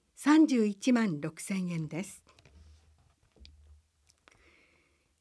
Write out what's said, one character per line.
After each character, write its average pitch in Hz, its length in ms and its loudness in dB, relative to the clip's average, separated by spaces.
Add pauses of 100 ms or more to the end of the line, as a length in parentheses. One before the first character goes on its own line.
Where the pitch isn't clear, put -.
(140)
三 302 320 4
十 240 180 2
一 214 280 0
万 208 280 0
六 160 200 -10
千 185 280 -6
円 160 200 -6
で 160 160 -8
す。 - 180 -20 (3000)